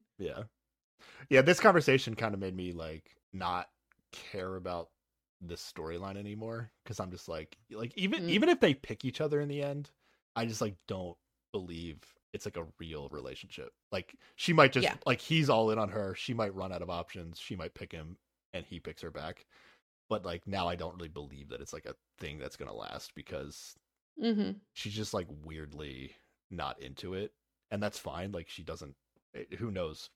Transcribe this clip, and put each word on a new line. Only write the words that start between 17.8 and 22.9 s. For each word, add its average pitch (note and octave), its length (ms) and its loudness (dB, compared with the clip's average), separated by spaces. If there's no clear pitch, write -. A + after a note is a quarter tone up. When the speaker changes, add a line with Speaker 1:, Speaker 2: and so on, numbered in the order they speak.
Speaker 1:
him, E2 260 -10
and F2 140 -6
he F2 140 -10
picks - 220 -12
her E2+ 80 -8
back. D2+ 360 -10
But, G2+ 160 0
like, F2 220 -4
now F#2+ 220 2
I F2+ 80 0
don't E2+ 200 -6
really F2 120 -10
believe D2 420 -12
that B1 100 -8
it's, C#2+ 120 -12
like, D#2 140 -10
a - 100 -10
thing D#2 200 -8
that's C2+ 180 -10
gonna A#1 180 -10
last G1+ 400 -10